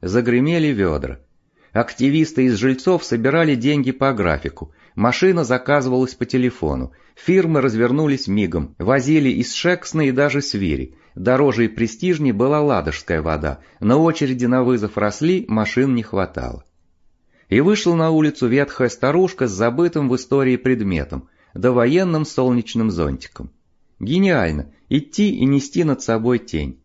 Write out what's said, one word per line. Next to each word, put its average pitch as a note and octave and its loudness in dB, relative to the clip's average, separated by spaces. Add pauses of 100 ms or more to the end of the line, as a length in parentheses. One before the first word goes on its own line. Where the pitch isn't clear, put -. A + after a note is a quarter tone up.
Загремели B2 2
вёдра. D2+ -2 (480)
Активисты C3+ 0
из A#2+ 2
жильцов C3 0
собирали C#3+ 0
деньги C3 0
по C3+ 0
графику. D#2+ -4 (220)
Машина E3 2
заказывалась B2+ 0
по - -6
телефону. E2 -2 (220)
Фирмы E3 2
развернулись C3 0
мигом, F2+ -2
возили C3+ 2
из - -2
Шексна F3 -2
и C3+ 0
даже C#3+ 0
Свири. D#2 -4 (180)
Дороже B2 2
и - 0
престижней C3+ -2
была C3+ 0
ладожская E2+ -2
вода. D2+ -4 (200)
На A#2 2
очереди D3 0
на B2+ 0
вызов A2+ -2
росли, D3 -2
машин A#2 0
не A#2+ -2
хватало. C2 -6 (840)
И A2+ 4
вышла F3+ 2
на D#3+ 2
улицу D3+ 0
ветхая C3 0
старушка D3+ 0
с A2 -2
забытым C3+ 0
в B2 0
истории C3 0
предметом, G2 -2 (260)
довоенным C3+ 2
солнечным A#2+ 0
зонтиком. D2+ -6 (480)
Гениально — A2+ 0 (160)
идти F#3 0
и - 0
нести C#3 0
над D3 0
собой A#2 0
тень. D2 -6